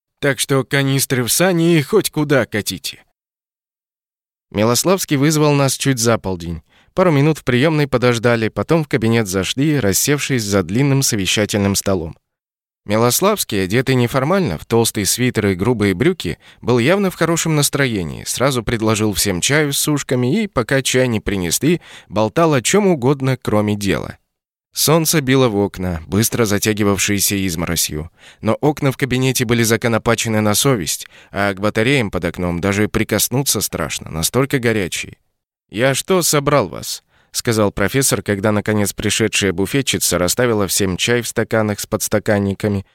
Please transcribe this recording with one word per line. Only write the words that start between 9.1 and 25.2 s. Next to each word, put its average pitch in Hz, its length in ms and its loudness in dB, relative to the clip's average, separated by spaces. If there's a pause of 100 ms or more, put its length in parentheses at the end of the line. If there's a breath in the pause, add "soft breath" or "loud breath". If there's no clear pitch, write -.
зашли, 127 520 0
рассевшись 123 640 0
за 101 180 2
длинным 135 400 2
совещательным 101 720 0
столом. 90 420 -2 (720)
Милославский, 117 800 0
одетый 123 320 0
неформально, 131 640 0
в - 60 -16
толстый 113 400 0
свитер 113 420 0
и 95 80 2
грубые 101 400 2
брюки, 123 420 -2 (240 loud breath)
был 120 160 2
явно 180 320 2
в - 60 -6
хорошем 160 400 0
настроении, 110 680 -2
сразу 123 380 -2
предложил 110 500 0
всем 90 280 -2
чаю 143 320 0
с - 60 -2
сушками 139 640 0
и, 202 40 -2
пока 135 360 -2
чай 127 240 2
не 113 120 0
принесли, 101 600 0 (280 loud breath)
болтал 131 440 2
о 127 80 2
чём 196 260 2
угодно, 135 540 0
кроме 104 340 0
дела. 85 420 -4 (560)
Солнце 160 460 2
било 131 300 4